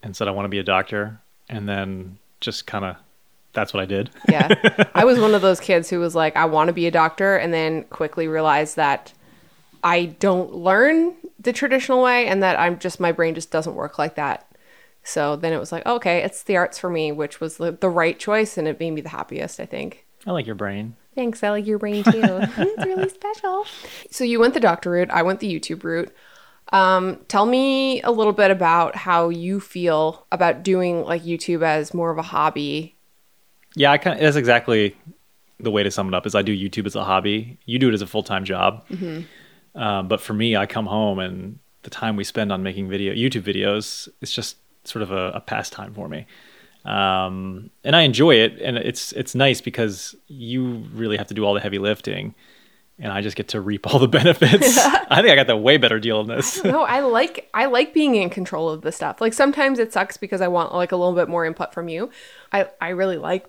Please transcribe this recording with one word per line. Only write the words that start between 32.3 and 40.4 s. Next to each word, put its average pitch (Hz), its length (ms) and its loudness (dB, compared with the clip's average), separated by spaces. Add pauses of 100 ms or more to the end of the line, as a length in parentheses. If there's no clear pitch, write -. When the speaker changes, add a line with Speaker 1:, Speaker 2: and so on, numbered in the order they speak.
Speaker 1:
Yeah, 139 160 6
I 147 60 6
kinda, 151 240 0
that's 151 160 4
exactly 117 580 4 (640)
the 113 120 -4
way 104 120 2
to 98 80 0
sum 98 160 -4
it 92 60 -2
up, 90 120 -2
is 104 80 -6
I 101 100 2
do 104 140 -2
YouTube 98 280 -6
as 101 100 -6
a 98 80 -4
hobby. 104 600 -2
You 120 120 -4
do 127 120 4
it 113 40 2
as 101 80 -2
a 95 60 -8
full-time 98 380 -4
job. 95 420 -2
Speaker 2:
Mm-hmm. - 960 -12
Speaker 1:
Um, 98 260 -2
but 104 140 -2
for - 120 -8
me, 110 220 0